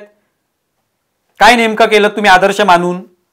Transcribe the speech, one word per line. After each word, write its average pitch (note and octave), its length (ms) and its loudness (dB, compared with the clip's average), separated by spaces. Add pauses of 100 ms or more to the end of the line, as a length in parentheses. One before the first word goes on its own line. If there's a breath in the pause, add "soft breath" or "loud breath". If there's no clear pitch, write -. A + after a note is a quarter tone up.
(1400)
काय A3+ 180 2
नेमकं A3+ 300 0
केलं G#3 220 0
तुम्ही G#3 220 -2
आदर्श F#3+ 300 0
मानून, F3+ 420 -2 (300)